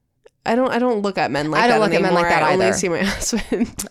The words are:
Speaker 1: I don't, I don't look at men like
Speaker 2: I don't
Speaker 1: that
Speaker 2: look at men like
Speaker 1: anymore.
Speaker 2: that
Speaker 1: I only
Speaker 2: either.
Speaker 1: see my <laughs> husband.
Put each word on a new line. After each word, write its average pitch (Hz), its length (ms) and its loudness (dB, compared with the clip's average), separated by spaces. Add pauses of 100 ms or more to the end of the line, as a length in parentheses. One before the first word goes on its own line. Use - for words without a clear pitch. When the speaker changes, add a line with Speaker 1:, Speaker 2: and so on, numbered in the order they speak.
(460)
Speaker 1:
I 226 100 0
don't, 254 160 2
I 233 80 0
don't 240 220 0
look 196 160 -4
at 147 140 0
men 151 200 -2
like 175 120 2
Speaker 2:
I 240 40 4
don't 233 120 4
Speaker 1:
that 214 60 2
Speaker 2:
look 175 80 0
at - 80 2
men 180 120 2
like 170 120 2
Speaker 1:
anymore. 170 140 0
Speaker 2:
that 156 100 2
Speaker 1:
I 151 40 2
only 185 140 2
Speaker 2:
either. 196 100 0
Speaker 1:
see 190 120 -2
my 165 100 -2
<laughs> - 40 0
husband. - 880 -4